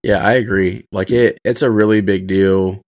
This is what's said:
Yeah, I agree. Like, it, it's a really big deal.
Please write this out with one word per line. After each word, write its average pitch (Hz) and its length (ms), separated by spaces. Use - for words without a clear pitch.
Yeah, 98 220
I 107 80
agree. 98 580
Like, 95 200
it, 120 320
it's 120 180
a 135 80
really 107 320
big 95 260
deal. 95 600